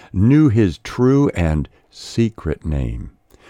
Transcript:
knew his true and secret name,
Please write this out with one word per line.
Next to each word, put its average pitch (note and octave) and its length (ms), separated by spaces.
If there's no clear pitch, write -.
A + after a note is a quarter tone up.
knew C3 380
his G2+ 280
true C3+ 520
and D#2 380
secret - 720
name, B1+ 460